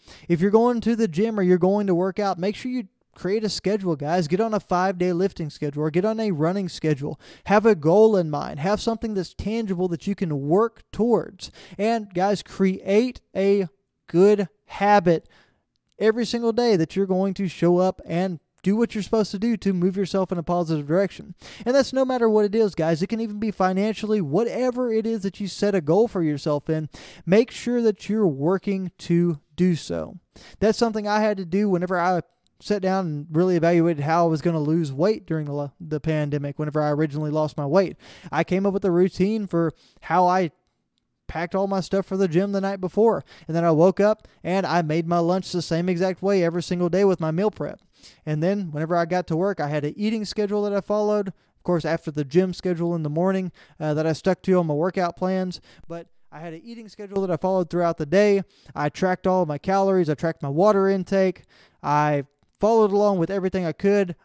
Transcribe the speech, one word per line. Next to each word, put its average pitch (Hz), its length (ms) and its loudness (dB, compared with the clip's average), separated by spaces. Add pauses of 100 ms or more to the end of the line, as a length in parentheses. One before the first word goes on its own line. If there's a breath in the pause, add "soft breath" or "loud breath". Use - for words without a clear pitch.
(280 loud breath)
If 165 140 2
you're 202 80 2
going 226 320 4
to 233 140 0
the 220 120 0
gym 208 320 -2
or 190 40 2
you're 180 160 4
going 196 260 2
to 190 80 2
work 180 240 -2
out, 196 220 -2
make 196 160 -4
sure 254 160 -8
you 247 160 -6 (260)
create 208 300 -4
a 208 60 -2
schedule, 190 460 -2
guys. 151 320 0
Get 175 140 0
on 226 100 -2
a 208 80 0
five-day 180 540 -2
lifting 170 380 -4
schedule 147 320 -6
or 156 80 -2
get 180 140 0
on 220 140 -2
a 214 120 -2
running 175 380 -2
schedule. 147 500 -4 (260 loud breath)
Have 202 220 4
a 220 80 6
goal 190 420 4
in 160 140 0
mind. 143 280 -6
Have 196 220 -2
something 226 320 -4
that's 185 220 -6
tangible 190 540 -4
that 170 180 -8
you 196 80 -2
can 147 320 -4
work 208 340 2 (100)
towards. 214 600 -2 (260 loud breath)
And, 214 340 -2
guys, 185 300 0
create 196 800 0 (140)
a 196 320 2 (400)
good 196 420 4 (160)
habit 196 640 2 (680 soft breath)
every 220 260 2
single 233 260 -2
day 226 260 2
that 160 180 0
you're 196 100 0
going 190 300 0
to 196 120 -4
show 170 300 2
up 185 300 0
and 175 320 -4 (240)
do 196 120 2
what 226 180 0
you're 214 100 -4
supposed 214 280 0
to 202 80 -6
do 226 160 0
to 196 160 -2
move 180 240 0
yourself 190 340 -2
in 180 80 -4
a 165 60 -6
positive 160 420 -2
direction. 175 500 -2 (280 loud breath)
And 240 100 -2
that's 269 200 2
no 262 100 2
matter 254 240 0
what 214 160 4
it 202 100 0
is, 220 220 2
guys. 160 260 0
It 202 60 -2
can 226 140 -4
even 208 180 -8
be 214 120 -2
financially, 202 680 0
whatever 233 720 -2
it 220 140 0
is 226 160 -4
that 240 180 -6
you 202 80 -6
set 202 280 0
a 190 40 2
goal 180 300 2
for 185 120 -4
yourself 151 480 -2
in, 156 200 -2 (360 loud breath)
make 214 240 4
sure 240 340 -2
that 214 260 0
you're 214 180 2
working 180 720 -2
to 170 420 0 (160)
do 180 200 2
so. - 420 -8 (420 loud breath)
That's 220 180 2
something 220 300 -2
I 208 140 2
had 214 160 0
to 190 80 -8
do 196 240 0
whenever 180 280 0
I 175 240 0 (380)
sat 208 220 -4
down 185 240 0
and 151 260 -8
really 180 240 2
evaluated 165 480 2
how 165 220 2
I 165 40 2
was 160 120 -2
gonna 165 180 0
lose 151 320 0
weight 190 340 -2
during 156 200 -4
the, 143 340 -6
the 156 220 -8
pandemic, 147 580 -4
whenever 151 220 -2
I 147 80 0
originally 151 420 -2
lost 151 260 -2
my 143 80 -4
weight. 175 300 2 (380 loud breath)
I 160 100 2
came 190 220 0
up 196 80 0
with 196 100 -4
a 196 80 2
routine 190 560 0
for 170 240 0 (300 soft breath)
how 180 260 2
I 180 240 0 (760)
packed 170 280 -8
all 196 120 0
my 196 120 -2
stuff 190 260 -2
for 190 120 -6
the 190 100 2
gym 190 260 0
the 196 60 0
night 196 220 -4
before. 202 420 0 (240 loud breath)
And 160 80 -4
then 170 80 0
I 170 80 4
woke 165 280 4
up 214 280 2 (160 soft breath)
and 185 220 -2
I 160 160 0
made 165 260 -2
my 175 120 0
lunch 180 320 0
the 175 100 -4
same 165 260 -2
exact 185 340 -2
way 190 220 2
every 170 200 0
single 175 260 -2
day 185 160 2
with 190 160 2
my 160 100 -2
meal 196 200 0
prep. - 280 -10 (460 loud breath)
And 151 180 -2
then 190 280 -2
whenever 156 240 -2
I 170 100 2
got 180 220 -2
to 165 80 -2
work, 185 240 -2
I 147 80 -2
had 147 160 -2
an 147 140 -4
eating 214 260 -2
schedule 208 380 -2
that 208 120 -2
I 196 80 0
followed. 208 480 -2
Of - 340 -20
course, 175 200 0
after 160 280 -2
the 147 120 -2
gym 175 300 0
schedule 170 420 -4
in 160 80 -4
the 147 60 -2
morning, 185 420 -2 (280 soft breath)
uh, 156 160 -2
that 156 100 0
I 160 80 2
stuck 180 300 -2
to 185 160 2
on 170 80 0
my 147 80 0
workout 175 420 -2
plans. 185 420 -4 (280 soft breath)
But 170 200 -12 (240)
I 151 80 -18
had 165 140 -14
an 165 100 -16
eating 226 260 -18
schedule 196 320 -6
that 185 100 0
I 160 60 0
followed 185 320 0
throughout 170 280 0
the 156 80 -4
day. 196 380 4 (300 soft breath)
I 147 160 -2
tracked 185 380 -2
all 185 180 2
my 147 120 -4
calories. 190 520 2
I 151 40 2
tracked 165 300 -4
my 147 40 -2
water 190 400 4
intake. 190 560 0 (380 soft breath)
I 147 440 0 (340)
followed 220 320 4
along 202 260 2
with 175 140 0
everything 185 340 -2
I 160 60 -4
could. 196 540 0